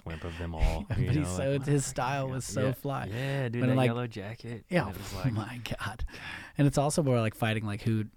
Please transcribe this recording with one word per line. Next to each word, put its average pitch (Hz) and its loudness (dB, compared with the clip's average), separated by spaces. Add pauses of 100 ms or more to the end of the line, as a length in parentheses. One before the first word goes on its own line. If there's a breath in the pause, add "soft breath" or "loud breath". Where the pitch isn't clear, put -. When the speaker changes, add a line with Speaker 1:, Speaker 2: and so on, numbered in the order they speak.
Speaker 1:
But - -18
Speaker 2:
wimp 80 -8
of 85 -8
them 85 -6
all, 80 2
Speaker 1:
<laughs> - -6
Yeah, - 0
Speaker 2:
you 127 2
Speaker 1:
but 123 2
he's 151 2
Speaker 2:
know, - -2
Speaker 1:
so, 139 0
Speaker 2:
like, 135 0
Speaker 1:
his 139 4
style 135 -2
Speaker 2:
yeah, 131 -4
Speaker 1:
was 127 -4
so 131 0
Speaker 2:
yeah. 131 2
Speaker 1:
fly. 135 -4
Speaker 2:
Yeah, 135 -2
dude, 120 0
Speaker 1:
But, 127 6
Speaker 2:
that 127 6
Speaker 1:
like, 131 6
Speaker 2:
yellow 120 0
jacket, 113 -10
Speaker 1:
yeah, 165 2
Speaker 2:
and 104 -8
it - -10
was 98 -10
Speaker 1:
<laughs> 101 -6
oh 107 -6
Speaker 2:
like 127 2
Speaker 1:
my 110 -4 (180)
God. - -6 (540 loud breath)
And 143 6
it's 135 2
also 147 4
more 131 4
like 110 2
fighting, 110 0
like, 101 -4
who, 110 2 (120)